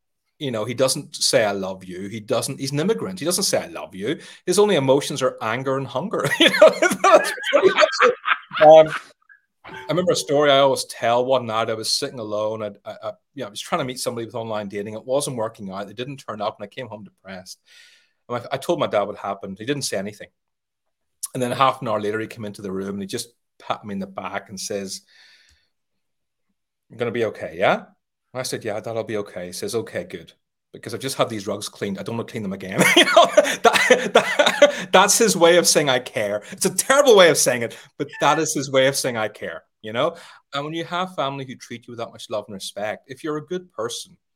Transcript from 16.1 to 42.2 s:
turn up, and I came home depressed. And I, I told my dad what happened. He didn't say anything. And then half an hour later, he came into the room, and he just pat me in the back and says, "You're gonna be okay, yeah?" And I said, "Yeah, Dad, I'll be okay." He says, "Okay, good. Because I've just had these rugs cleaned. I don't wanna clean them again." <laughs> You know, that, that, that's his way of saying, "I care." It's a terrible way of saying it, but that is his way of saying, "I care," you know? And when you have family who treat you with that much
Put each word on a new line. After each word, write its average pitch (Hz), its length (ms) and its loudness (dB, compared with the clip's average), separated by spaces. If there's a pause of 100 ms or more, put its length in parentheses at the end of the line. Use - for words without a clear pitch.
turn 107 240 -12
up, 110 160 -4
and 107 60 -12
I 101 40 -14
came 123 200 -14
home 107 160 -16
depressed. 92 540 -20 (720)
And 120 80 -6
I, 113 160 -8
I 143 60 -4
told 170 200 -4
my 123 80 0
dad 101 180 0
what 101 120 -8
happened. 98 420 -10
He 110 60 -14
didn't 139 180 -4
say 117 140 -6
anything. 101 320 -10 (1040)
And 131 100 -6
then 120 100 -2
half 127 280 0
an 127 80 -6
hour 107 120 0
later, 104 200 -4
he 110 60 -6
came 107 180 -14
into 101 180 -12
the 98 100 -8
room, 98 180 -6
and 101 100 -10
he 98 60 -8
just 113 220 -8 (300)
pat - 280 -8
me 101 80 -10
in 98 60 -6
the 95 60 -8
back 98 440 -10
and 92 100 -14
says, 196 400 -8 (1900)
"You're 113 80 -20
gonna 120 120 -4
be 113 140 -2
okay, 95 320 -8
yeah?" 135 300 0 (500)
And 127 40 -6
I - 20 -8
said, 127 220 -8
"Yeah, 110 160 -6
Dad, 113 180 -6
I'll 110 40 -4
be 107 140 -6
okay." 95 300 -8
He 90 60 -14
says, 98 220 -8
"Okay, 110 300 -6
good. 85 280 -16 (400)
Because - 200 -14
I've 113 80 -10
just 131 160 -6
had 120 140 0
these 104 160 -8
rugs 101 240 -8
cleaned. 101 280 -6
I 98 40 -10
don't 113 140 -8
wanna 110 120 -6
clean 113 140 -10
them 95 100 -6
again." 98 360 -6
<laughs> - 80 2
You 359 80 8
know, 320 200 8 (100)
that, - 800 2
that, - 800 2
that's 196 240 6
his 220 200 4
way 170 200 6
of 165 100 6
saying, 151 220 2
"I 127 120 2
care." 104 420 -4 (100)
It's 196 140 -6
a 185 80 -2
terrible 269 420 6
way 175 140 10
of 135 80 2
saying 123 240 0
it, 113 140 -6 (200)
but 143 120 -6 (120)
that 147 180 4
is 156 140 -2
his 139 180 -4
way 131 180 4
of 135 80 0
saying, 123 200 -4
"I 110 120 -2
care," 85 360 -14 (160)
you 107 140 -12
know? 156 220 -2 (360)
And 143 140 -6
when 160 80 -10
you 165 100 -6
have 180 300 -6
family 139 320 -6
who 143 100 -14
treat 117 300 -18
you 123 60 -16
with 113 60 -12
that 117 120 -8
much - 180 -20